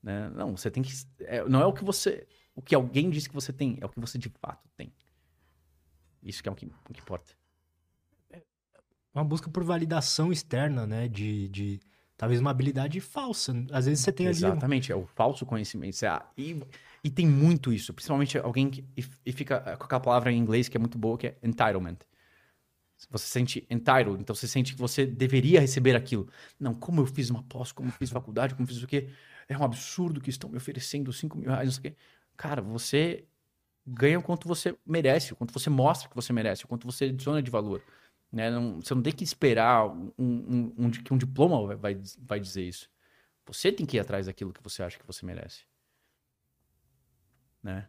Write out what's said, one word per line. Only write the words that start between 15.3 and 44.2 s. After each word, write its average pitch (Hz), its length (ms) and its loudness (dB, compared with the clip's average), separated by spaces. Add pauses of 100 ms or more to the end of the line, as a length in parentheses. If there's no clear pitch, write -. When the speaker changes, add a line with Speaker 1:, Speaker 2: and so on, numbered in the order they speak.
Speaker 1:
conhecimento. 98 480 -6
Isso - 120 -4
é 101 40 2
a, - 160 -4 (120)
e, 147 240 -8 (420)
e 147 60 0
tem 165 180 4
muito 139 440 6
isso, - 220 -2
principalmente 139 440 0
alguém 131 320 2
que, - 140 -10 (140)
e, 123 80 -6 (200)
e 123 60 -4
fica 135 280 -2 (180)
com - 80 -12
aquela 131 160 0
palavra 123 300 4
em 120 60 4
inglês 120 300 4
que - 80 -8
é 120 40 2
muito 117 180 0
boa, 113 200 0
que 123 100 -6
é - 160 -10
entitlement. 101 540 0 (1120)
Você 113 160 -6
se - 60 -8
sente 123 380 0
entitled, 117 520 4
então 104 140 -4
você 117 120 -6
sente 131 260 0
que 131 60 -14
você 127 260 0
deveria 131 540 6
receber 131 360 6
aquilo. 113 320 0 (320)
"Não, 123 140 -2
como 165 280 0
eu 131 40 6
fiz 131 240 -4
uma 127 140 -2
pós, 123 280 -10
como 127 180 -6
eu - 40 -8
fiz 131 160 -6
faculdade, 123 460 -4
como 131 80 -2
eu 123 100 -4
fiz 117 80 -8
o 131 60 -10
quê? 135 220 -2 (400)
É 139 80 -4
um 147 60 0
absurdo 143 580 -2
que 131 80 -6
estão 131 200 -8
me - 80 -10
oferecendo 131 540 -6
cinco 151 260 -8
mil 135 120 -6
reais, 131 160 0
não 131 80 0
sei 131 60 -6
o 151 140 -10
quê." - 60 -20 (380)
Cara, 147 240 -4
você 127 640 -2 (600)
ganha 135 320 4
o 175 60 -2
quanto 170 240 -4
você 170 280 -2 (100)
merece, 139 480 2
o - 20 -12
quanto 120 180 -6
você 131 160 -2
mostra 139 380 4
que - 80 -16
você 123 160 -4
merece, 110 320 0
o - 40 -16
quanto 120 220 -8
você 135 160 -2
adiciona 135 380 0
de 123 80 -4
valor. 104 320 -2 (480)
Né? 113 180 -2
Não, 117 320 -2
você - 140 -4
não 127 80 2
tem 156 100 0
que 170 100 -6
esperar 117 640 6
um, 87 300 -8
um, 120 600 0
um, 120 120 4
que 117 240 -2
um 131 40 6
diploma 131 500 4
vai, 101 80 -4
vai, 101 260 -2 (180)
vai 104 200 -4
dizer 95 240 -6
isso. - 260 -10 (560)
Você - 260 0
tem 170 140 -2
que 127 120 -2
ir - 20 4
atrás 98 260 -2